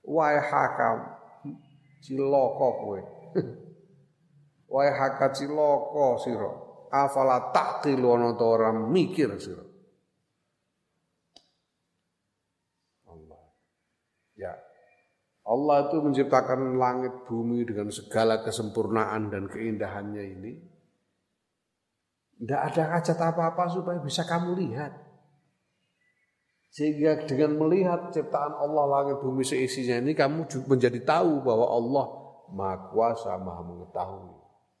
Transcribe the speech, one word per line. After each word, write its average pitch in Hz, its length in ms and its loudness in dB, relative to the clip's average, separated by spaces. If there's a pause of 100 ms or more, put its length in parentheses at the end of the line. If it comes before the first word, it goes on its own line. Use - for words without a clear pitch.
Wahai 151 320 2
hakam, 131 600 0 (1000)
cilaka 135 720 2 (100)
kowe. 101 220 -6 (340)
<laughs> - 380 -4 (1000)
Wahai 139 240 4
haka 135 400 2
cilaka 143 880 2
sira, 107 240 -2 (400)
afala 135 640 2
taqilu 135 640 2
ana 120 160 2
ta 120 160 0
ora 110 240 4
mikir 117 640 0
sira? 90 240 -12 (3500)
Allah. 80 480 -20 (800)
Ya. 92 240 -10 (880)
Allah 143 480 2
itu 160 80 0
menciptakan 131 800 2
langit 127 480 -2
bumi 117 400 -2
dengan 104 240 -4
segala 110 480 2
kesempurnaan 107 880 -2
dan 101 240 -6
keindahannya 104 720 -6 (160)
ini. 110 120 -12 (1900)
Ndak 135 200 -2 (120)
ada 165 100 2 (140)
hajat 165 240 0
apa-apa 165 480 0
supaya 175 320 -4
bisa 143 240 -4
kamu 175 320 -2
lihat. 143 400 -6 (1800)
Sehingga 151 560 0
dengan 151 320 2
melihat 175 480 2
ciptaan 147 480 -4
Allah 147 320 0
langit 139 320 0
bumi 131 240 -2
seisinya 127 560 -2
ini, 147 160 -2
kamu 151 320 0
ju-, 131 160 -8
menjadi 123 400 2
tahu 156 400 2
bahwa 120 240 4
Allah 123 380 0 (420)
Maha 95 280 -4 (120)
Kuasa, 113 480 0
Maha 87 320 -10
Mengetahui. 90 760 -10 (380)